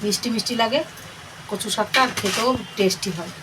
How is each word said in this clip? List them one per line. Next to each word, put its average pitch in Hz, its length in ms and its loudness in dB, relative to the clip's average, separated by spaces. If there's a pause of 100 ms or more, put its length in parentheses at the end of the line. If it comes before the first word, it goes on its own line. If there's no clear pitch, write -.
মিষ্টি 208 300 0
মিষ্টি 226 280 0
লাগে 226 180 4 (680)
কচু 202 260 -4
শাকটা, 214 300 2
আর 247 140 0
খেতেও 214 300 2 (280)
টেস্টি 196 400 2
হয়। 170 140 -8 (120)